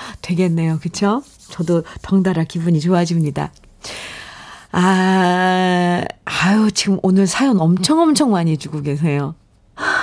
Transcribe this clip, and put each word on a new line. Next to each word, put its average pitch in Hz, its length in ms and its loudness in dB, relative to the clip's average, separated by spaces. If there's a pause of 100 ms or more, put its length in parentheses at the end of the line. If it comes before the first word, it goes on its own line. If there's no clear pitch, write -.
(220)
되겠네요. 165 580 0
그쵸? 202 420 -2 (280)
저도 165 320 -2 (200)
덩달아 185 420 0
기분이 165 360 0
좋아집니다. 165 720 0 (1200)
아, 185 1300 2 (220)
아유, 208 480 2
지금 190 300 -2
오늘 190 240 4
사연 233 340 0
엄청, 185 400 2
엄청 302 300 2
많이 165 260 0
주고 151 260 -8
계세요. 143 520 -2 (680)